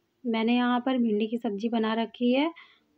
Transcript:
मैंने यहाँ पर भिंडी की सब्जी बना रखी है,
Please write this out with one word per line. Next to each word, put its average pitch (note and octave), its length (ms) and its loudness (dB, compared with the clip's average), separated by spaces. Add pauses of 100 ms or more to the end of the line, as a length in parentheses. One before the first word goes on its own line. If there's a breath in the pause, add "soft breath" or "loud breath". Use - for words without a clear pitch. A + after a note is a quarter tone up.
(240)
मैंने A3+ 320 0
यहाँ B3 240 2
पर B3+ 180 -2
भिंडी A3 300 0
की A3+ 100 -4
सब्जी A3 320 -4
बना A3 240 0
रखी A3+ 400 0
है, D4 180 2 (460 loud breath)